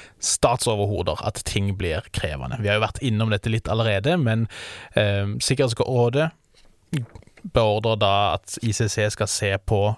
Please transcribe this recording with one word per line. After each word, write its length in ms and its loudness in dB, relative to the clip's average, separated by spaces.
statsoverhoder, 1040 0
at 220 -4
ting 320 0
blir 240 -2
krevende. 480 -6
Vi 80 -2
har 80 2
jo 100 0
vært 160 -4
innom 300 0
dette 180 0
litt 200 -2
allerede, 500 0
men, 300 2
eh, 300 2
Sikkerhetsrådet 920 2
beordrer 440 4
da 360 4
at 280 -6
I 120 0
C 160 0
C 200 0
skal 180 -2
se 300 -2
på 400 0